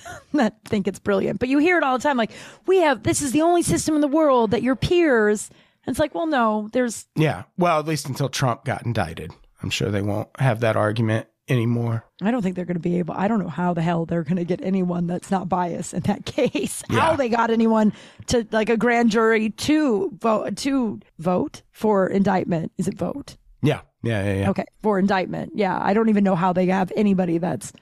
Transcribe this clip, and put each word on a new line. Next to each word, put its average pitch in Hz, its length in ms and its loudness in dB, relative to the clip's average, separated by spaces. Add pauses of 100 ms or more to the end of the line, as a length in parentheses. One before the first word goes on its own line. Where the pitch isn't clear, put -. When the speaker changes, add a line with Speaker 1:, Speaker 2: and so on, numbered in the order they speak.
(160)
Speaker 1:
<laughs> - 180 -20
that 254 220 0 (100)
think 202 220 -2
it's 185 100 -6
brilliant. 202 420 -2
But 254 100 -2
you 277 100 2
hear 349 180 2
it 311 60 2
all 262 140 0
the 226 40 -4
time, 277 160 0
like, 220 140 -2 (340)
"We 381 120 4
have, 294 260 2
this - 180 0
is 269 120 -4
the 302 100 4
only 349 180 4
system 311 320 0
in 294 80 2
the 294 60 2
world 262 440 4
that 240 120 0
your 254 120 2
peers," 233 760 2 (360)
and 254 80 -4
it's 233 60 -6
like, 302 160 0
well, 339 100 -4
no, 220 480 0
there's 247 320 -2 (100)
Speaker 2:
Yeah, 139 280 0 (140)
well, 175 220 2
at 151 60 -4
least 156 220 -4
until 135 220 -4
Trump - 360 -2
got 107 180 -4
indicted. 82 480 -4 (300)
I'm 92 80 -4
sure 110 220 -2
they 101 100 0
won't 104 280 -4 (100)
have 120 220 0
that 110 140 2
argument 110 520 0 (200)
anymore. 117 560 0 (200)
Speaker 1:
I 208 80 0
don't 247 100 -2
think 180 140 -2
they're 185 100 -6
gonna 175 140 -4
be 175 180 -2
able, 165 180 -2
I 196 120 -2
don't 226 120 0
know 175 100 -4
how 175 260 -2
the 165 80 -2
hell 165 240 0
they're 170 160 -2
gonna 175 220 -2
get 175 180 -4
anyone 185 420 0
that's 175 240 -6
not 185 200 -2
biased 180 440 -4
in 180 100 -4
that - 220 -2
<laughs> - 0 -
case. - 640 -2
Speaker 2:
Yeah. 220 100 2
Speaker 1:
How 320 160 2
they 262 140 0
got 226 220 0
anyone 220 420 4 (340)
to, 233 240 0
like, 220 180 0
a 233 80 2
grand 233 340 2
jury 220 400 2
to 285 580 2 (100)
vote, 220 380 -2
to 254 420 -2 (200)
vote 185 420 -2 (100)
for 202 360 2
indictment. 185 720 0
Is 175 80 -2
it 208 100 -6
vote? - 380 -8 (280)
Speaker 2:
Yeah. 139 180 0 (220)
Yeah, 110 200 -2
yeah, 101 160 0
yeah. 98 100 2
Speaker 1:
Okay, - 160 -2 (160)
for 208 160 2
indictment. 185 560 0
Yeah, 185 260 0
I - 140 0
don't 226 160 4
even 202 140 4
know 190 100 4
how 180 200 2
they 185 140 2
have 185 280 0
anybody 185 420 2
that's, 170 340 -4 (100)